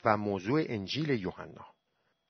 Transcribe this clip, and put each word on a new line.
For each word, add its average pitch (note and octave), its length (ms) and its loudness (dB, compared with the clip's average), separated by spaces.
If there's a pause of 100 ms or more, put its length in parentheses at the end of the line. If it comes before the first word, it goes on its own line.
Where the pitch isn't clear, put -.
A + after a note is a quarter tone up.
و A2 120 6
موضوع G#2 520 0
انجیل A#2+ 420 -2
یوحنا. F2+ 560 -4 (640)